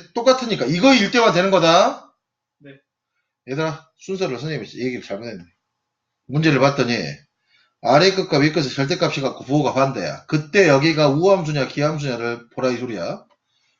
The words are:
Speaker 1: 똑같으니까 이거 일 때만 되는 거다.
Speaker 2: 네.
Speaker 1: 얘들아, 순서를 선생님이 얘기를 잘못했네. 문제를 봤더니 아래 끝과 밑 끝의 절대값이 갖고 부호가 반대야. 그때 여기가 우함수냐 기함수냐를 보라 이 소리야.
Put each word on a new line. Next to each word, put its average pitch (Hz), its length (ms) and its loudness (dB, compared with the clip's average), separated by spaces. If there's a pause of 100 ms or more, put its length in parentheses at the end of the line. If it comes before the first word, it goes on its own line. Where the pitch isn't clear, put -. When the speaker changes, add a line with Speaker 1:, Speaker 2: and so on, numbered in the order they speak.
(140)
Speaker 1:
똑같으니까 233 520 0
이거 175 280 4
일 202 180 2
때만 233 220 2
되는 185 180 2
거다. 180 640 2 (460)
Speaker 2:
네. 143 120 -20 (800)
Speaker 1:
얘들아, 147 480 -6
순서를 180 420 -6
선생님이 139 280 -8 (160)
얘기를 123 200 -4
잘못했네. 104 400 -12 (840)
문제를 147 340 0
봤더니 123 380 0 (840)
아래 151 300 4
끝과 180 280 -2
밑 151 140 2
끝의 143 160 -2
절대값이 143 520 -2
갖고 131 240 -8
부호가 131 280 0
반대야. 120 520 -4
그때 160 420 2
여기가 147 420 4
우함수냐 156 580 0
기함수냐를 135 800 -6
보라 127 220 -4
이 120 60 -4
소리야. 117 480 -8 (540)